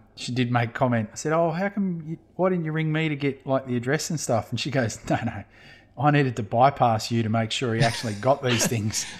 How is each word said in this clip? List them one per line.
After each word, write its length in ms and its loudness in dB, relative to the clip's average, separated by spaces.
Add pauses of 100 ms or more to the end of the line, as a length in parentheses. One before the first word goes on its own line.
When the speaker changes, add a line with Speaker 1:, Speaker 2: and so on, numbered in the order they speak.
(160)
Speaker 1:
she 160 -10
did 200 0
make 220 0
comment. 400 0
I 20 -20
said, 180 -4
"Oh, 180 2
how 180 -2
come 380 -4
you, 100 -8 (200)
why 120 2
didn't 160 0
you 60 -4
ring 200 0
me 180 2
to 60 -2
get, 300 -2
like, 220 0
the 100 -2
address 320 -2
and 100 -4
stuff?" 300 0
And 100 -2
she 120 -4
goes, 260 0 (100)
"No, 160 0
no, 200 -6 (560)
I 100 4
needed 280 4
to 60 -2
bypass 680 4
you 100 2
to 80 0
make 220 0
sure 240 -2
he 80 4
actually 320 0
got 260 2
these 260 2
Speaker 2:
<laughs> 60 -4
Speaker 1:
things. 320 -2 (140)